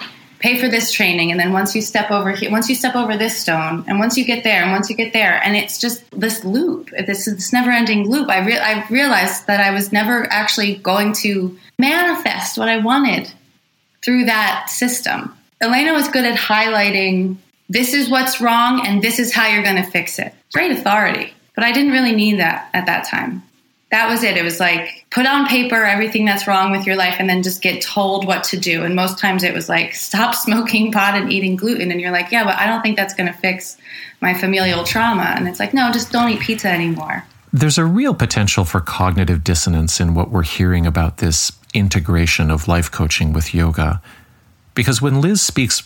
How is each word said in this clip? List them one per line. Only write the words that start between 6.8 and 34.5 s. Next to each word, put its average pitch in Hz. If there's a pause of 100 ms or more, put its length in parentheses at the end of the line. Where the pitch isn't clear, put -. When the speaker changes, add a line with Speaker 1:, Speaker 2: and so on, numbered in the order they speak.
Speaker 1:
This, 196
this 208
never-ending 233
loop. 285
I 190
re-, 220
I 214
realized 220
that 202
I 196
was 196
never 214
actually 208
going 202 (100)
to 190 (200)
manifest 330
what 226
I 226
wanted 233 (720)
through 247
that 214
system. - (260)
Elena 262
was 294
good 254
at 226
highlighting, 196 (320)
"This 247
is 277
what's 262
wrong, 240
and 202
this 226
is 233
how 226
you're 208
gonna 190
fix 170
it." - (200)
Great 330
authority, 208 (180)
but 220
I 233
didn't 277
really 254
need 208
that -
at 180
that -
time. - (460)
That 226
was 233
it. 202
It 170
was 170
like, 170
put 247
on 277
paper 240
everything 214
that's 202
wrong 196
with 196
your 190
life 180
and 190
then 185
just 185
get 180
told 196
what 190
to 185
do. 170
And 170
most 185
times 185
it 175
was 165
like, 165
"Stop 233
smoking 220
pot 202
and 190
eating 190
gluten." 185
And 175
you're 180
like, 175
"Yeah, 233
but 190
I 196
don't 226
think 214
that's 190
gonna 180
fix 185 (420)
my 180
familial 185